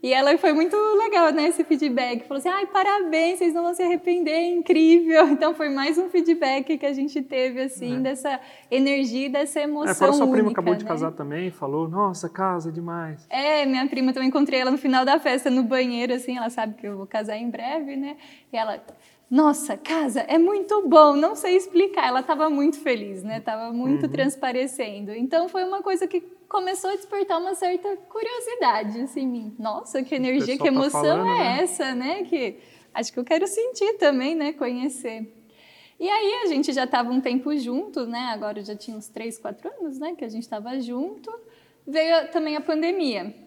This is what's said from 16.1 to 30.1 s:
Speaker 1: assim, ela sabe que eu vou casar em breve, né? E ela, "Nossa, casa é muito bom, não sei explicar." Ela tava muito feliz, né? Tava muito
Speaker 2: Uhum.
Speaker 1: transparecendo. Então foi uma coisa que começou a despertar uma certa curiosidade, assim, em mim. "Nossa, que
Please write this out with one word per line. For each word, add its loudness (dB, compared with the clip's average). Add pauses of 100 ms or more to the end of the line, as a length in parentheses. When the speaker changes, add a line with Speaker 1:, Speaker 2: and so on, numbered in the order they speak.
Speaker 1:
assim, -4
ela -4
sabe -6
que -14
eu -8
vou -12
casar -6
em -6
breve, -6
né? -8 (340)
E -6
ela, -4 (440)
"Nossa, 4
casa -2
é 2
muito 2
bom, 10
não 2
sei 2
explicar." 2
Ela 0
tava 0
muito 2
feliz, -4
né? -8
Tava -6
muito 0
Speaker 2:
Uhum. -4
Speaker 1:
transparecendo. -4
Então 0
foi -2
uma -4
coisa -2
que -4 (280)
começou -4
a -2
despertar -4
uma -4
certa -4 (120)
curiosidade, -4
assim, -6
em -4
mim. -8
"Nossa, -6
que -6